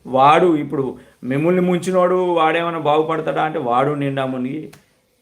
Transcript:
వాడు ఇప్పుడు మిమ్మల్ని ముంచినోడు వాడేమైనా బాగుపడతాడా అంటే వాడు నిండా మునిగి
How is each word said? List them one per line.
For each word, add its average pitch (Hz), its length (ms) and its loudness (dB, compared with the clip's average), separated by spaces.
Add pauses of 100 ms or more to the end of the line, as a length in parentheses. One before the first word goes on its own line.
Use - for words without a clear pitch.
వాడు 151 500 4
ఇప్పుడు 143 420 -4 (260)
మిమ్మల్ని 156 360 0
ముంచినోడు 180 540 0
వాడేమైనా 170 640 0
బాగుపడతాడా 156 640 0
అంటే 156 160 -4
వాడు 131 320 0
నిండా 139 360 -4
మునిగి 131 460 -8 (500)